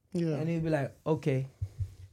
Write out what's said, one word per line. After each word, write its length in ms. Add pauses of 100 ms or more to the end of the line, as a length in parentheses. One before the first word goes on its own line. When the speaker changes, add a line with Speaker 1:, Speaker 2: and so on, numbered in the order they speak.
(140)
Speaker 1:
Yeah. 220
Speaker 2:
And 120
he'll 140
be 80
like, 260 (100)
"Okay." 420 (640)